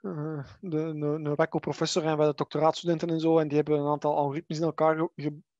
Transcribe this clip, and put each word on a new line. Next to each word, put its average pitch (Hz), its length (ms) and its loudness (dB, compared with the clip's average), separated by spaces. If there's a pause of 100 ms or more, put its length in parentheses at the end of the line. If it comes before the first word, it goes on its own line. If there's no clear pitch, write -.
eh, 156 440 -8 (160)
de, 165 180 -4
een, 156 240 -4
een 147 320 -2
wacko-professor 160 720 0
en 156 120 2
wat 151 220 2
doctoraatstudenten 160 680 0
en 160 120 -2
zo. 165 180 4
En 156 100 2
die 143 80 0
hebben 151 220 2
een 143 120 0
aantal 147 260 0
algoritmes 151 420 -2
in 165 60 -2
elkaar 156 320 2
ge-, 165 200 -2
ge-, 147 260 -6 (180)